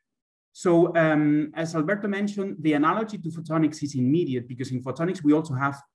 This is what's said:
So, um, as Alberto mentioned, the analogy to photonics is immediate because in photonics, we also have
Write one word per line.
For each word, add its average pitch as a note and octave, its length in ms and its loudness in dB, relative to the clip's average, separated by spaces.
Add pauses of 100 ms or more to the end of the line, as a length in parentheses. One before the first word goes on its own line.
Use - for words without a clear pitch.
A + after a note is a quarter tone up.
(560)
So, E3+ 400 4
um, D3+ 580 4
as E3 200 -6
Alberto G3+ 320 0
mentioned, G3+ 540 -4
the D3+ 140 2
analogy F#3 440 0
to D#3+ 100 -8
photonics D3+ 540 -2
is C#3 140 -4
immediate B2+ 500 0
because B2+ 240 -8
in B2+ 120 -4
photonics, E3 400 -4
we D3 100 4
also D#3 220 0
have C#3 260 -4 (140)